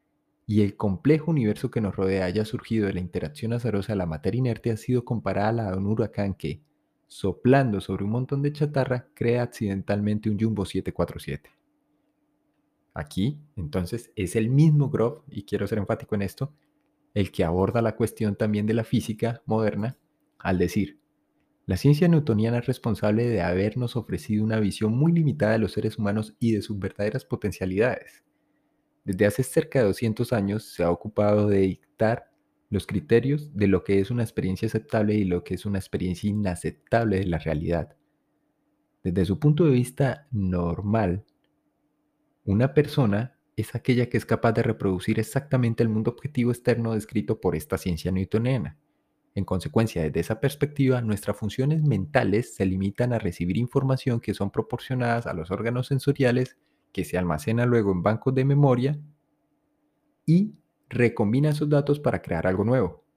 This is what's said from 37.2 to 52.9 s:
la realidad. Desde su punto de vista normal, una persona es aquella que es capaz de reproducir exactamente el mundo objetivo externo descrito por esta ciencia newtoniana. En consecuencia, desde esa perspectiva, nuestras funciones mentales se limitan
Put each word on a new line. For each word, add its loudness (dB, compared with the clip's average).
la 0
realidad. -2
Desde 0
su 0
punto 4
de 6
vista 0
normal, 0
una 2
persona 2
es -6
aquella 0
que 0
es -6
capaz 2
de 2
reproducir 0
exactamente 0
el 2
mundo 0
objetivo -2
externo 0
descrito -2
por 0
esta -4
ciencia -2
newtoniana. -2
En -2
consecuencia, -2
desde 0
esa -2
perspectiva, 0
nuestras -4
funciones -2
mentales 0
se 0
limitan 0